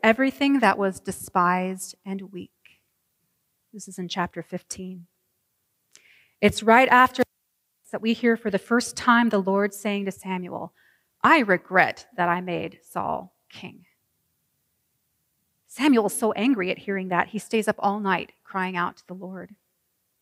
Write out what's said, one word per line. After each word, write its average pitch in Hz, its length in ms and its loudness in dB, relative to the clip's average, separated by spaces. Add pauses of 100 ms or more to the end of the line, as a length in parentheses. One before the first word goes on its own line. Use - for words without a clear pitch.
everything 269 560 2
that 208 180 4
was 190 220 -2
despised 185 960 -2 (100)
and 196 260 -10
weak. - 500 -20 (920)
This 208 160 -18
is 190 100 -18
in 180 100 -8
chapter 175 360 -6
fifteen. 185 640 -12 (1300)
It's 208 200 2
right 226 280 6
after 254 340 4 (680)
that 196 100 -8
we 226 120 0
hear 226 220 2
for 220 140 -6
the 190 100 0
first - 380 -2
time 233 320 4
the 208 120 0
Lord 196 320 0
saying 202 320 -6
to 190 60 -6
Samuel, 180 600 -10 (480)
"I 302 180 6
regret 180 760 2
that 175 120 0
I 175 140 0
made 175 420 -8
Saul - 520 -8 (140)
king." - 360 -20 (1900)
Samuel 240 300 4
is - 100 -2
so 214 180 0
angry 202 360 0
at - 80 -4
hearing 190 300 -6
that, 175 220 0
he 208 100 -6
stays 220 280 -2
up 214 120 0
all 208 200 0
night 190 340 -2 (100)
crying 185 340 -6
out 175 200 -4
to - 100 -20
the 185 80 -14
Lord. 185 400 -14 (680)